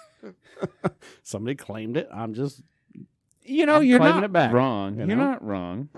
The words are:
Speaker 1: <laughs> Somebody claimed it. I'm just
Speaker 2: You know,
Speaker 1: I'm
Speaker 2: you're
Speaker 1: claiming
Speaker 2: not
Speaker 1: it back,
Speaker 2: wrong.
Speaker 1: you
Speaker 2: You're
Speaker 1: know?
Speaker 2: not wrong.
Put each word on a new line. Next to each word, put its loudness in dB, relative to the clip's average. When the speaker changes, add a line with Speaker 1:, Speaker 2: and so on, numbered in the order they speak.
Speaker 1:
<laughs> -20
Somebody -8
claimed -10
it. -6
I'm -10
just -8
Speaker 2:
You 0
know, 6
Speaker 1:
I'm 4
Speaker 2:
you're 8
Speaker 1:
claiming 6
Speaker 2:
not 0
Speaker 1:
it -4
back, 4
Speaker 2:
wrong. 0
Speaker 1:
you -6
Speaker 2:
You're -2
Speaker 1:
know? -
Speaker 2:
not -12
wrong. -8